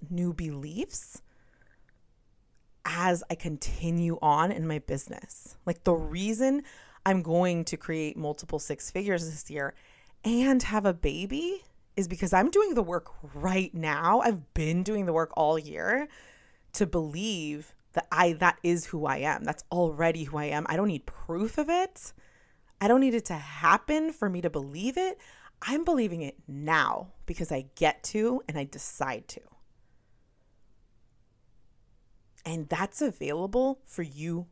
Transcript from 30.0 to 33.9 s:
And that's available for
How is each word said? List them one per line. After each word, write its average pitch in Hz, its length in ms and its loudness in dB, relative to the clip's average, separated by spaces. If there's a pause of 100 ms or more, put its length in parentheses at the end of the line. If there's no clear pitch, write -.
And 160 260 -6
that's 170 320 -4
available 220 840 -2
for - 160 -10